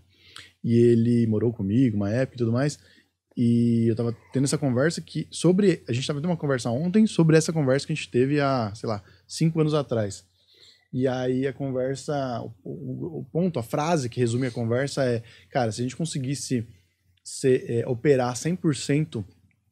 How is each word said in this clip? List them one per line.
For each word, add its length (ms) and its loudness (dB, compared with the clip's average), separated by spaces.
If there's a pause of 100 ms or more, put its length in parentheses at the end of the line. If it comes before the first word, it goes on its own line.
(640)
e 120 0
ele 520 4
morou 260 0
comigo 420 0
uma 140 0
época 260 -2
e 40 -6
tudo 120 0
mais, 280 -2 (580)
e 520 2
eu 60 2
tava 200 -2 (180)
tendo 120 2
essa 120 0
conversa 420 0
que 300 -8
sobre, 580 2
a 60 -2
gente 140 -4
tava 120 -4
tendo 120 -2
uma 60 -2
conversa 340 -2
ontem 340 2
sobre 320 6
essa 160 2
conversa 320 2
que 80 -4
a 20 -4
gente 140 -8
teve 320 2
há, 320 0
sei 160 -8
lá, 140 -4 (240)
cinco 340 0
anos 120 2
atrás. 540 -2 (640)
E 160 0
aí 380 -2
a 80 -4
conversa, 880 -4
o, 280 -14
o, 500 -10
o 120 -10
ponto, 280 -2
a 40 -2
frase 460 -2
que 100 -6
resume 280 0
a 40 -8
conversa 540 -2
é: 160 0 (300)
cara, 200 0
se 100 -6
a 20 -2
gente 120 -6
conseguisse 680 -4 (580)
ser, 460 0
é, 180 -2
operar 480 2
cem 200 -4
por 200 0
cento 480 -2 (480)